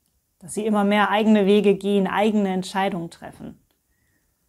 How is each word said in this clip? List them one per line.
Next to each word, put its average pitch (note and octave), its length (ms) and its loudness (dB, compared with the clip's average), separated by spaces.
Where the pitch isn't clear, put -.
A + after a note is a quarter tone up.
Dass E3+ 140 -18
sie G#3+ 120 -6
immer G#3 180 2
mehr G3+ 260 2
eigene G#3+ 360 2
Wege G3+ 300 4
gehen, G3 320 0
eigene G#3 420 0
Entscheidungen F#3 600 -4
treffen. - 500 -20